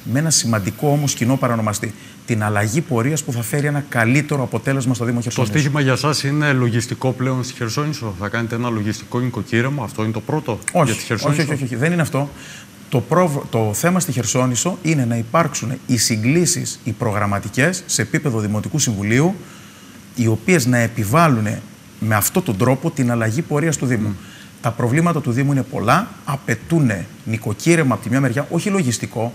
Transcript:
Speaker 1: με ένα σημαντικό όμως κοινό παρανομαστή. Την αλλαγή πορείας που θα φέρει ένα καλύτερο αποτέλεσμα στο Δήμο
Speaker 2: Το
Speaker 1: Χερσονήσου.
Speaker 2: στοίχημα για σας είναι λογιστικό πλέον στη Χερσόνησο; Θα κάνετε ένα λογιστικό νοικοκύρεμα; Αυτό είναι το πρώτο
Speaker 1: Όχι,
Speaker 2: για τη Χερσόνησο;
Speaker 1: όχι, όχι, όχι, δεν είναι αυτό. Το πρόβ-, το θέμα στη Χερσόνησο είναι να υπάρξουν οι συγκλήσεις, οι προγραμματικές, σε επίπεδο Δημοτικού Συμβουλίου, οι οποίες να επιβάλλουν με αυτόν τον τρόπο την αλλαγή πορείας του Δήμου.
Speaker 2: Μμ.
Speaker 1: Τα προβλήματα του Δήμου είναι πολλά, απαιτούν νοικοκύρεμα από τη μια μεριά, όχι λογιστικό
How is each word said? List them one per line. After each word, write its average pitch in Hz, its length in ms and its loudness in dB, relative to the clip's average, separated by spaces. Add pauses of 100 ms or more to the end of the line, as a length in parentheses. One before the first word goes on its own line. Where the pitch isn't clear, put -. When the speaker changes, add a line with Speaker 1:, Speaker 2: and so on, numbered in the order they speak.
Speaker 1:
με 113 160 0
ένα 160 100 0
σημαντικό 113 640 0
όμως 143 220 2
κοινό 127 240 2
παρανομαστή. 113 560 0 (320)
Την 107 180 0
αλλαγή 107 380 0
πορείας 135 420 0
που - 80 -6
θα 120 100 -2
φέρει 143 260 -2
ένα 143 220 -2
καλύτερο 135 540 2
αποτέλεσμα 131 500 0
στο 117 120 -2
Δήμο 120 120 0
Speaker 2:
Το 120 60 -2
Speaker 1:
Χερσονήσου. 113 300 -2
Speaker 2:
στοίχημα 147 280 2
για 131 140 4
σας 143 280 0
είναι 147 300 2
λογιστικό 120 580 0
πλέον 127 320 -2
στη 123 100 -8
Χερσόνησο; 123 680 -4
Θα 101 80 -4
κάνετε 117 280 -2
ένα 120 140 -2
λογιστικό 107 500 -2
νοικοκύρεμα; 123 640 -2
Αυτό 107 200 -4
είναι 110 80 0
το 110 100 -4
πρώτο 143 380 -2 (120)
Speaker 1:
Όχι, 175 140 4
Speaker 2:
για 113 100 2
τη - 100 -8
Χερσόνησο; 143 360 0
Speaker 1:
όχι, 151 100 0
όχι, 135 120 -2
όχι, 123 120 -4
δεν 143 160 0
είναι 175 100 0
αυτό. 139 280 -2 (600)
Το 123 200 0
πρόβ-, 160 400 2
το 110 240 0
θέμα 180 260 2
στη 151 120 -4
Χερσόνησο 127 680 0
είναι 151 240 2
να 117 100 0
υπάρξουν 127 580 0 (120)
οι 123 120 2
συγκλήσεις, 123 880 0
οι 110 80 -4
προγραμματικές, 107 960 0
σε - 160 -2
επίπεδο 143 380 0
Δημοτικού 107 400 -2
Συμβουλίου, 120 560 2 (800)
οι 117 120 2
οποίες 113 380 2
να 127 120 4
επιβάλλουν 117 720 2 (520)
με 110 160 2
αυτόν 139 280 2
τον 107 140 -2
τρόπο 135 340 2
την 123 200 0
αλλαγή 113 300 0
πορείας 151 360 0
του - 80 -4
Δήμου. 110 220 0
Speaker 2:
Μμ. 104 60 -4 (480)
Speaker 1:
Τα 120 100 0
προβλήματα 151 500 2
του 131 100 -2
Δήμου 135 200 2
είναι 135 120 2
πολλά, 135 440 0 (180)
απαιτούν 139 680 0 (320)
νοικοκύρεμα 123 680 2
από 101 100 -4
τη 107 60 -6
μια 131 120 2
μεριά, 139 280 0
όχι 175 200 0
λογιστικό 120 640 -2